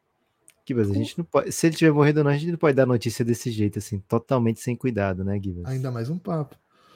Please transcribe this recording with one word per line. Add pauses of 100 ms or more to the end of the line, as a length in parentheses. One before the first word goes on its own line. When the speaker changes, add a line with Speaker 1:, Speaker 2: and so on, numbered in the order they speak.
(680)
Speaker 1:
Que,
mas
a
Speaker 2:
Como?
Speaker 1:
gente
não
pode,
se
ele
tiver
morrido
ou
não,
a
gente
não
pode
dar
notícia
desse
jeito,
assim,
totalmente
sem
cuidado,
né,
Gibbs?
Speaker 2:
Ainda
mais
um
papo. (420)